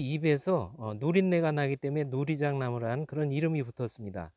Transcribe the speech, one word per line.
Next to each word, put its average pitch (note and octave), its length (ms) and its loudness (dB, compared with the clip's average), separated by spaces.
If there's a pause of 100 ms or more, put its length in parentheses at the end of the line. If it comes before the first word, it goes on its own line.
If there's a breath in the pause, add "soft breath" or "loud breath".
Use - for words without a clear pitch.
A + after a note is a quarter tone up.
(140)
잎에서, D3 640 2
어, A2 160 -4
누린내가 E3+ 580 2
나기 C#3 260 0
때문에 C#3+ 280 -2
누리장 C#3+ 540 0
나무란 A#2+ 480 -2
그런 D3 240 -2
이름이 D#3 320 0
붙었습니다. G2+ 720 -8